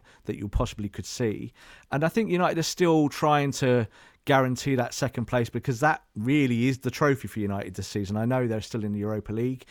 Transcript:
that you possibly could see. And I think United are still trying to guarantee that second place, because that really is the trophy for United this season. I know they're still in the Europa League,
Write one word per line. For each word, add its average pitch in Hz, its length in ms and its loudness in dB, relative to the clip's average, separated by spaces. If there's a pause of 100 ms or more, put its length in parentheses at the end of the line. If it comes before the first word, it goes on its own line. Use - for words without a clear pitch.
(240)
that - 120 -6
you 101 120 -6
possibly 110 400 -4
could - 180 -12
see. - 460 -4 (400)
And 139 100 0
I 160 60 4
think 214 220 0
United 170 280 2
are 160 40 2
still 160 480 4
trying 147 420 2
to 123 340 2 (380)
guarantee 135 500 2
that 120 200 -2
second 123 320 -4
place, 120 240 0
because 120 300 -4
that 151 220 2 (140)
really 123 500 2
is 131 120 0
the 127 120 -4
trophy 139 380 0
for - 100 -10
United 101 360 -4
this 95 120 -8
season. 101 300 -4
I 110 80 0
know 123 240 0
they're 110 140 -2
still 113 200 -6
in 104 100 -2
the 104 60 -2
Europa 107 340 -4
League, 123 380 -4